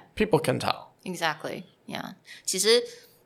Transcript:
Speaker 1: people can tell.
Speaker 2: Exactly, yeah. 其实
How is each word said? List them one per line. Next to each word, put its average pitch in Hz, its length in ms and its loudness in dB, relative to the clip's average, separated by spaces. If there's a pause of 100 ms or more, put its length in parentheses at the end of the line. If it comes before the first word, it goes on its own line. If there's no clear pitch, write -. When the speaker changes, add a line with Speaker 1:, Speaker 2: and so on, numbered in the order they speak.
(160)
Speaker 1:
people 214 240 4
can 127 220 0
tell. - 320 -2 (100)
Speaker 2:
Exactly, 170 600 -4 (240)
yeah. - 260 -10 (320)
其 190 120 -2
实 226 240 6 (440)